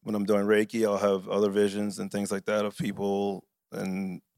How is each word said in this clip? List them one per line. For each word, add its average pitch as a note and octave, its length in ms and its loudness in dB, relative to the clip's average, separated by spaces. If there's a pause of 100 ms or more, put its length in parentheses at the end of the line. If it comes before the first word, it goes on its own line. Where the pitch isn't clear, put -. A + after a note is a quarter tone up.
when G#2+ 120 -6
I'm G2+ 100 -2
doing G2+ 220 2
Reiki. G#2+ 400 2
I'll G2+ 120 2
have G2 300 2
other G2+ 220 2
visions G2+ 480 0
and G2+ 120 -8
things G2+ 220 -4
like G2 140 -4
that G#2+ 180 0
of G#2 120 -6
people. G2+ 680 -2 (280)
And F#2+ 480 -6 (180)